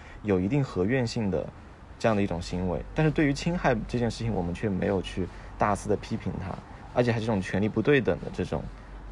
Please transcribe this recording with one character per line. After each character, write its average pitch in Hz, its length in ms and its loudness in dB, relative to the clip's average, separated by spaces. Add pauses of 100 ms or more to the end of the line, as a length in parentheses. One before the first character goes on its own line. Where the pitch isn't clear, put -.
(220)
有 98 180 4
一 92 80 2
定 135 160 4
合 92 220 0
院 123 200 2
性 110 240 0
的 80 160 0 (520)
这 120 100 2
样 107 80 4
的 101 60 4
一 101 40 2
种 85 140 -2
行 90 300 -2
为。 76 120 0 (120)
但 156 100 4
是 151 80 4
对 151 140 4
于 143 80 4
侵 170 240 -2
害 131 180 4 (100)
这 123 120 -2
件 120 120 2
事 113 140 -4
情， 113 80 0
我 98 80 0
们 87 140 -2
却 107 160 -2
没 90 160 0
有 95 160 2
去 87 260 -4 (300)
大 107 160 4
肆 104 160 -2
的 104 80 4
批 - 180 -6
评 92 240 -4
它， 90 120 -6 (400)
而 123 100 4
且 120 100 4
还 110 80 0
是 110 60 -2
这 120 40 0
种 101 100 2
权 95 220 0
力 107 60 4
不 110 120 0
对 143 200 6
等 92 180 2
的 - 140 -8
这 92 120 -2
种， 78 160 -2 (520)